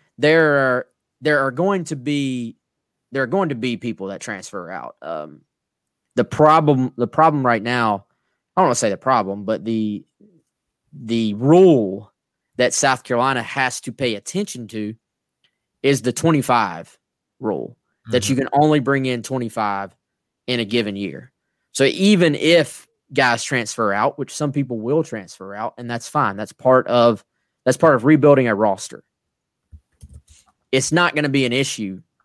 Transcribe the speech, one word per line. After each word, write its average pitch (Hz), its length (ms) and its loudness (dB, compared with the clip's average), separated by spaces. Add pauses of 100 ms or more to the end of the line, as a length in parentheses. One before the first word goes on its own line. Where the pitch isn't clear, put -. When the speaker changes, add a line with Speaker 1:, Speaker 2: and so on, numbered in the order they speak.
(180)
Speaker 1:
there 151 400 4
are, 131 280 0 (360)
there 147 180 0
are 135 100 -2
going 175 340 -2
to 151 120 -8
be, 131 600 -6 (520)
there 135 120 -4
are 127 40 -2
going 180 220 -2
to 143 60 -4
be 117 240 -4
people 104 300 -8
that 98 120 -12
transfer 92 500 -12
out. 73 300 -12
Um, 76 400 -10 (760)
the 123 100 0
problem, 151 760 4
the 120 80 0
problem 151 400 2
right 117 160 2
now, 113 420 -2 (500)
I 180 60 0
don't 185 60 6
wanna 123 80 2
say 110 160 0
the 95 80 -4
problem, 104 460 -2
but 95 200 -4
the, 107 400 -4 (880)
the 113 420 -2
rule 123 760 4 (440)
that 123 180 2
South 135 280 0
Carolina 123 400 -2
has 127 380 -4
to 117 120 -12
pay 120 220 -4
attention 123 540 -8
to 107 260 -8 (880)
is 135 200 2
the 120 100 -2
twenty-five 120 840 -2 (400)
rule, 90 400 -6 (320)
that 123 180 0
you 135 80 0
Speaker 2:
Mm-hmm. 135 80 -2
Speaker 1:
can 139 160 0
only 151 200 4
bring 135 260 -2
in 123 160 -4
twenty-five 107 720 -6 (500)
in 123 140 -2
a 110 60 -2
given 104 300 -2
year. 95 360 -10 (400)
So 135 120 2
even 175 500 4
if - 520 2 (280)
guys 127 280 2
transfer 113 520 -4
out, 113 240 -2
which 135 160 -10
some 147 180 -4
people 135 260 -4
will 139 240 -2
transfer 98 520 -12
out, 110 240 -8
and 120 120 -12
that's 117 180 -8
fine. 110 280 0
That's 104 160 -10
part 127 360 2
of, 117 360 2 (400)
that's - 140 2
part 156 160 6
of 117 100 -2
rebuilding 143 440 6
a 107 60 0
roster. 98 480 -4 (1700)
It's 131 220 0
not 175 220 2
gonna 147 160 -2
be 135 160 0
an 120 60 -2
issue 110 500 -4 (220)